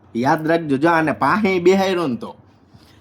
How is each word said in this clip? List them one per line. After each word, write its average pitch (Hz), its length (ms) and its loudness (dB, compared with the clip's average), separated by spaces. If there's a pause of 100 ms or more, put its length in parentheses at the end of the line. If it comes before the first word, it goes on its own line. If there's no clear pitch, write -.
(160)
યાદ 156 300 0
રાખજો. 160 300 0
જો 143 120 2
આને 160 240 2
પાહે 185 460 0
બેહાયરો 185 480 2
ને 123 100 -4
તો 98 200 -14 (640)